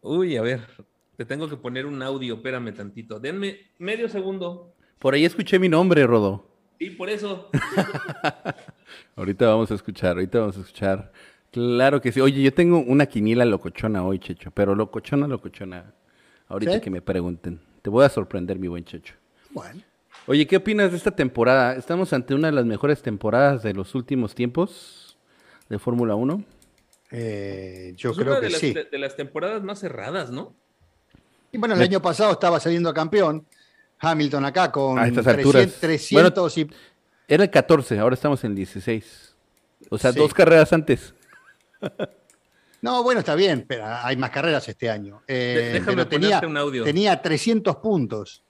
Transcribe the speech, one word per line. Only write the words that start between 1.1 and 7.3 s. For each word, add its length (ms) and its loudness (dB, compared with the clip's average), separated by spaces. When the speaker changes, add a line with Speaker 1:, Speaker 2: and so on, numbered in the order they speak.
Speaker 1:
te 80 -12
tengo 240 -8
que 80 -12
poner 300 -10
un 160 -10
audio, 340 -6
espérame 380 -8
tantito. 440 -16
Denme 400 -8
medio 300 -8
segundo. 640 -10
Speaker 2:
Por 160 0
ahí 100 4
escuché 340 2
mi 100 4
nombre, 380 6
Rodo. 400 2
Speaker 1:
Sí, 120 -10
por 200 -10
eso. 420 -8